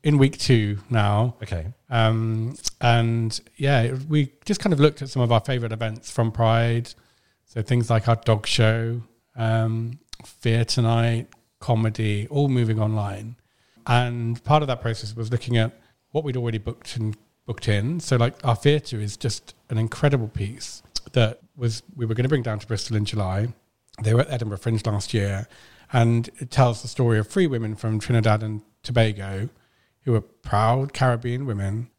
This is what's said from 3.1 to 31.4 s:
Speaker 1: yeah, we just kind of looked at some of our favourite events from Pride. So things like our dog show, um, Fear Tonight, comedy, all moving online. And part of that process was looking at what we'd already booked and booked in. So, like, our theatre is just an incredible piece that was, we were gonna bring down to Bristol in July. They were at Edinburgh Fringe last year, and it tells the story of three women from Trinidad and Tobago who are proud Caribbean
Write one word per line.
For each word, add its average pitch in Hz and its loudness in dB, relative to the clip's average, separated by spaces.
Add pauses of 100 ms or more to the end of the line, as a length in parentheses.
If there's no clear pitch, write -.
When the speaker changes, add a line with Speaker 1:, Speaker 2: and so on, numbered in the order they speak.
Speaker 1:
yeah, 131 2 (160)
we 151 0 (120)
just 202 -4
kind 196 0
of 143 2
looked 147 4
at 135 -10
some 127 -2
of 117 2
our 113 6
favourite 117 -4
events 110 -8
from 113 0
Pride. 117 2 (540)
So 110 -8
things 120 0
like 113 2
our 117 4
dog 110 0
show, 117 2 (360)
um, 113 -2 (260)
Fear 113 0
Tonight, 117 2 (320)
comedy, 110 0
all 143 2
moving 113 2
online. 107 -4 (500)
And 120 0
part 151 4
of 143 -2
that 120 -2
process 110 -6
was 113 -8
looking 120 -2
at 113 2 (380)
what 156 -2
we'd 131 -4
already 117 -2
booked - -10
and 107 -4 (300)
booked - -6
in. 113 0
So, - 0
like, 117 2 (100)
our 117 2
theatre 143 0
is 104 -6
just - -6 (160)
an 110 -2
incredible 117 0
piece - -10 (300)
that 113 2 (160)
was, 117 -4 (140)
we 123 -6
were 110 -2
gonna 123 0
bring 143 2
down 110 -6
to - -14
Bristol 110 -4
in 104 0
July. 101 -2 (540)
They 110 0
were 123 4
at - -2
Edinburgh 110 -6
Fringe 113 -2
last 104 -2
year, 101 -2 (460)
and 117 2 (120)
it 127 -10
tells 120 2
the 117 -12
story 117 0
of 107 -2
three 185 2
women 113 -4
from 110 -2
Trinidad 110 2
and 107 -8 (200)
Tobago 104 -2 (540)
who 123 0
are 107 4
proud 120 0
Caribbean 123 -2